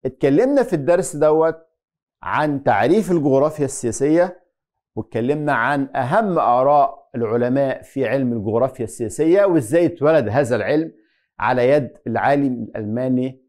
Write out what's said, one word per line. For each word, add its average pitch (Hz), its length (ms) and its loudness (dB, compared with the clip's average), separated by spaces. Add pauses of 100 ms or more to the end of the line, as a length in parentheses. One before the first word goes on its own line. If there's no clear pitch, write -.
اتكلمنا 220 580 2
في 214 100 -4
الدرس 170 420 -2
دوت 160 520 2 (560)
عن 139 400 -2
تعريف 151 480 2
الجغرافيا 143 540 2
السياسية، 147 800 -2 (520)
واتكلمنا 139 580 -4
عن 135 420 -2
أهم 165 440 0
آراء 131 760 2
العلماء 123 680 0
في 131 260 -4
علم 127 260 0
الجغرافيا 113 520 -2
السياسية، 160 600 0
وإزاي 165 400 2
اتولد 143 440 2
هذا 123 260 0
العلم 147 360 -2 (480)
على 123 300 2
يد 139 280 0 (100)
العالم 123 560 -2
الألماني 127 840 -4